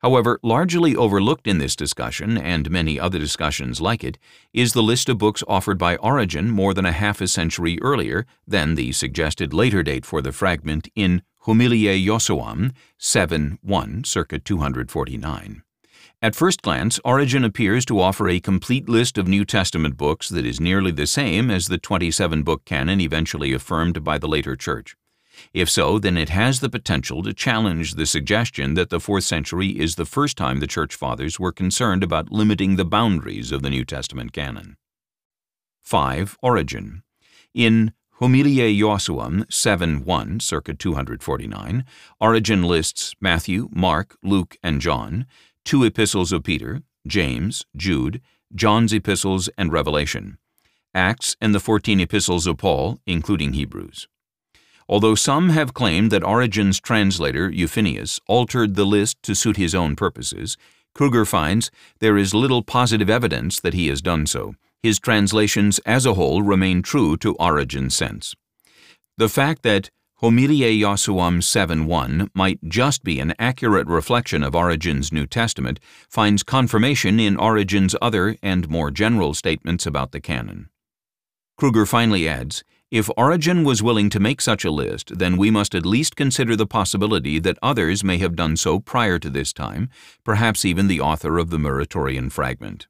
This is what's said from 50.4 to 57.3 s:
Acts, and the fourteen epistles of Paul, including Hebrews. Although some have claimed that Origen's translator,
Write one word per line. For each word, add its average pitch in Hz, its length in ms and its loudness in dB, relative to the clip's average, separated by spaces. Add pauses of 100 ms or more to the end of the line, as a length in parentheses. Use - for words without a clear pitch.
Acts, 92 480 0
and 107 140 2
the 98 40 2
fourteen 104 400 2
epistles 90 460 0
of 82 140 0
Paul, 82 480 0
including 80 460 -2
Hebrews. 65 540 -8 (800)
Although 107 280 4
some 156 340 2
have 156 240 2
claimed 101 380 2
that 95 140 2
Origen's 104 540 2
translator, 92 720 0